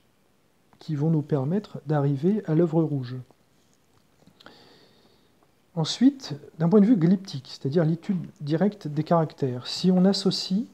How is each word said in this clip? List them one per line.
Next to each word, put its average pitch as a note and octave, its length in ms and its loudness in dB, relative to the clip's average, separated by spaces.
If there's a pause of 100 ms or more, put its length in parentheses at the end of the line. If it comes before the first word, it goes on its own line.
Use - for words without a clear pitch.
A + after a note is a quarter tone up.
(760)
qui - 180 -8
vont D3 140 -2
nous D#3 140 0
permettre D3 640 -4
d'arriver D3 580 0
à D#3+ 80 -2
l'œuvre D#3+ 300 2
rouge. C3 340 -6 (2500)
Ensuite, E3+ 600 0 (240)
d'un E3 100 2
point G#3+ 100 6
de G3 60 8
vue A#3+ 100 6
glyptique, E3+ 540 0
c'est-à-dire D3+ 340 -2
l'étude E3 380 -2 (180)
directe D#3+ 480 -2
des D3+ 160 -4
caractères, D3+ 640 -2
si - 260 -2
on F#3 140 4
associe, G3 680 -2